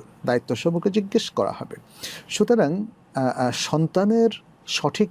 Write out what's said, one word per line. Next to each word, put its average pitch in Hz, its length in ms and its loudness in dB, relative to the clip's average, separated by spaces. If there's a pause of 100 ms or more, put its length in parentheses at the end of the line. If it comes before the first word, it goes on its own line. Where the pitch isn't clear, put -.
(260)
দায়িত্ব 123 280 0
সম্পর্কে 170 360 0
জিজ্ঞেস 202 400 0
করা - 220 -2
হবে। - 240 -12 (520)
সুতরাং, 208 580 2 (280)
আহ, 131 100 0
আহ, 127 260 0
সন্তানের 202 800 2 (380)
সঠিক - 440 0